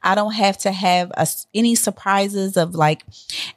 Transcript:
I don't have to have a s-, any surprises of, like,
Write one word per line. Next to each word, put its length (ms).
I 100
don't 200
have 260
to 140
have 380
a 100
s-, 320
any 220
surprises 800
of, 180
like, 300